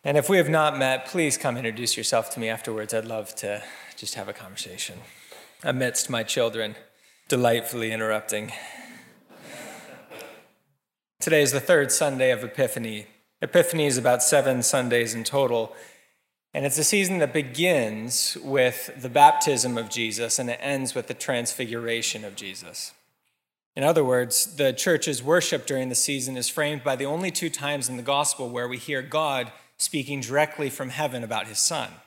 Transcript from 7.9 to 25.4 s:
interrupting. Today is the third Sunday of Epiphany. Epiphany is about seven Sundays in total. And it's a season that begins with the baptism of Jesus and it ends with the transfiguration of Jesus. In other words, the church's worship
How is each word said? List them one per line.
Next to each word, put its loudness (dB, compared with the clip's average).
interrupting. -2
Today 6
is 4
the 2
third 4
Sunday 4
of 0
Epiphany. -2
Epiphany 4
is 2
about 4
seven 4
Sundays 2
in -6
total. 0
And -2
it's 0
a 0
season 2
that 2
begins 0
with 0
the -10
baptism 6
of -6
Jesus -2
and -4
it -4
ends -2
with -4
the -6
transfiguration -4
of -14
Jesus. -12
In -2
other 4
words, 0
the 2
church's 0
worship 2